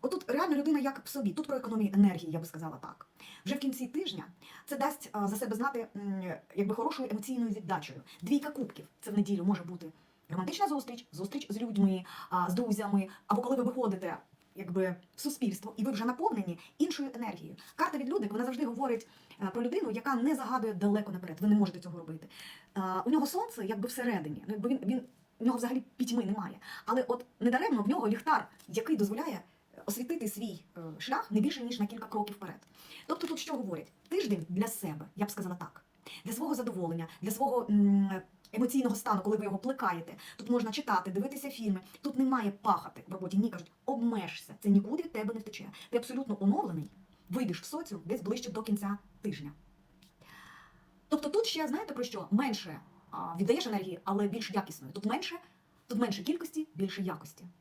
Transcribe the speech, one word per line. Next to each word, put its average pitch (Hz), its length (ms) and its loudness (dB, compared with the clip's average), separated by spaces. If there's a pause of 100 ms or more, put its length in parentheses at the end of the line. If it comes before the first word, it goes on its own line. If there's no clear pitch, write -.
отут 359 260 -2
реально 302 280 2
людина 294 240 4
як 269 260 -2
в - 40 -10
собі, 226 220 0
тут 311 160 -4
про 269 100 0
економію 220 360 0
енергії, 180 380 6
я 165 80 -2
би 160 60 -8
сказала 160 320 -8
так. - 300 -16 (380)
Вже 233 100 -2
в 269 40 -4
кінці 262 280 -2
тижня - 380 -4 (400)
це 277 120 -4
дасть, 294 340 -2
а, 202 160 0
за 202 80 0
себе 214 200 -2
знати, 240 400 -2
м, 190 380 -4 (220)
якби 202 200 4
хорошою 254 360 0
емоційною 233 380 0
віддачею. 170 520 -2 (200)
Двійка 277 280 2
кубків. - 380 -6 (140)
Це 208 100 -8
в 202 60 2
неділю 196 280 2
може 185 180 4
бути 170 280 -10 (380)
романтична 196 380 0
зустріч, 262 440 -4
зустріч 190 380 -6
з 202 80 -4
людьми, 196 480 2 (240)
а, 180 200 2
з 180 40 0
друзями, 202 560 0 (180)
або 214 140 2
коли 247 140 2
ви 247 80 0
виходите, 196 540 -2 (380)
якби, 185 400 -2 (200)
в - 60 -14
суспільство, 226 560 -4
і 220 60 0
ви 262 80 0
вже 220 140 -2
наповнені 240 540 0 (180)
іншою 294 380 0
енергією. 185 400 -8 (200)
Карта 320 220 0
відлюдник, 247 340 -2
вона 226 140 0
завжди 262 200 -2
говорить, 233 420 -2 (340)
е, 196 60 -2
про 233 140 -2
людину, 285 300 0
яка - 240 -2
не 262 200 2
загадує 240 380 -2
далеко 202 380 2
наперед. 170 300 -8
Ви 214 60 4
не 208 80 10
можете 185 240 4
цього 175 180 -10
робити. 160 300 -10 (500)
Е, 196 40 -2 (240)
у 233 40 2
нього 294 180 4
сонце 370 380 -2
якби 208 220 -2
всередині. 208 600 -2
Ну, 208 60 -2
якби 208 160 -2
він, 262 160 2
він, 247 160 2 (380)
у 226 60 -2
нього 240 120 4
взагалі 247 260 0 (140)
пітьми 233 260 2
немає. 196 360 -2 (260)
Але 254 220 2
от 240 180 0 (140)
недаремно 247 420 4
в 202 80 2
нього 247 200 2
ліхтар, 269 380 2 (200)
який 202 280 0
дозволяє 214 460 0 (440)
освітити 240 440 -2
свій, 202 340 -8 (140)
е, 175 40 -10 (160)
шлях - 340 -4
не 214 80 4
більше, 277 240 2
ніж 240 160 -6
на 202 80 0
кілька - 200 -10
кроків 208 280 -4
вперед. - 240 -12 (480)
Тобто 320 200 -2
тут 330 120 -4
що 320 140 -6
говорять? 196 380 -6 (180)
Тиждень 214 400 0
для 190 180 0
себе, 151 380 -6 (100)
я 208 100 0
б 208 60 -8
сказала 180 240 -6
так. - 300 -14 (400)
Для 226 80 -4
свого 269 220 -2
задоволення, 175 520 -2 (140)
для 196 100 -2
свого, 233 380 0
м, 202 520 6 (320)
емоційного 247 420 2
стану, 196 260 0
коли 208 160 2
ви 214 60 -2
його 202 140 -2
плекаєте. 254 580 -2 (200)
Тут 208 140 -14
можна 226 220 2
читати, 196 400 0
дивитися 269 380 -2
фільми. 208 300 -2 (220)
Тут 285 160 -2
немає 254 340 4
пахати - 560 0
в 185 60 -8
роботі. 185 240 0
Ні, 214 120 6
кажуть, 175 220 -10 (140)
обмежся. 226 720 -2
Це 202 100 0
нікуди 208 340 6
від 339 80 -8
тебе 214 220 8
не 220 60 10
втече. 208 320 -8 (180)
Ти 240 80 2
абсолютно 240 420 0
оновлений, 196 520 4 (380)
вийдеш 185 320 0
в - 40 -16
соціум 311 400 -6
десь 220 160 -2
ближче 220 300 -2
до 214 120 -4
кінця 202 340 0 (240)
тижня. 147 300 -6 (1600)
Тобто 294 220 0
тут 427 160 4
ще, 311 220 0
знаєте, 330 260 -2
про 247 100 -4
що? 196 280 -6
Менше, 208 480 0 (320)
а, - 280 -8
віддаєш 247 280 2
енергії, 190 360 -4
але 202 240 0
більш 214 240 -4
якісної. 196 420 -6
Тут 202 120 -8
менше, 302 300 -2 (520)
тут 226 120 -2
менше 202 240 0
кількості, 320 520 -2
більше 190 260 -2
якості. 165 440 -6 (160)